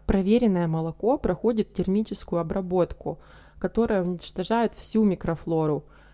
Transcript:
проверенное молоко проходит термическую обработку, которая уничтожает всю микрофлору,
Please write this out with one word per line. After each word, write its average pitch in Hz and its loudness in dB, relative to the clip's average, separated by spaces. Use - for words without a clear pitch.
проверенное 196 4
молоко 165 -2
проходит 214 -2
термическую 190 -2
обработку, 175 -2
которая 220 0
уничтожает 185 -2
всю - -2
микрофлору, 160 0